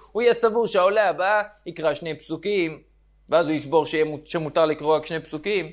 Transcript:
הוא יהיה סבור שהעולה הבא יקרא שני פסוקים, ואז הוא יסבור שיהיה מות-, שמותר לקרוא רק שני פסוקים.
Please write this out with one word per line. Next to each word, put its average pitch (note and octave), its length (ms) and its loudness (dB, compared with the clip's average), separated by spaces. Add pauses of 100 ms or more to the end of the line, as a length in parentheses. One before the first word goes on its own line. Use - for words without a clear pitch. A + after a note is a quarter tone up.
(120)
הוא A3 100 -2
יהיה A#3 120 6
סבור A3+ 320 0
שהעולה G3 420 4
הבא F#3 340 0 (240)
יקרא D#3+ 280 -2
שני D#3 240 -8
פסוקים, E3 640 -4 (460)
ואז D#3+ 180 2
הוא D#3 80 0
יסבור D3 320 2
שיהיה D#3 180 0
מות-, D3+ 220 -10
שמותר D#3+ 400 0
לקרוא D3+ 300 2
רק D3 100 -2
שני D#3+ 140 -6
פסוקים. E3+ 520 -6